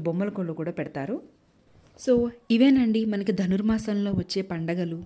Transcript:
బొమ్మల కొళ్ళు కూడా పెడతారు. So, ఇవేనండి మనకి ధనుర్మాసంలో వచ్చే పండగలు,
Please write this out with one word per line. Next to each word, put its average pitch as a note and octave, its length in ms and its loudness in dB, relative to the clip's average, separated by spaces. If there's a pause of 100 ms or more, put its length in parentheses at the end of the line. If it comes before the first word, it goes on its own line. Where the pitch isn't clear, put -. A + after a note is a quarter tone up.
బొమ్మల F3+ 300 -2
కొళ్ళు E3 240 -4
కూడా E3+ 180 -6
పెడతారు. D3 380 -6 (880)
So, B3+ 80 4 (420)
ఇవేనండి A#3 480 6 (100)
మనకి G3+ 200 0 (100)
ధనుర్మాసంలో G#3 680 0 (100)
వచ్చే F#3+ 280 -4
పండగలు, E3+ 560 -4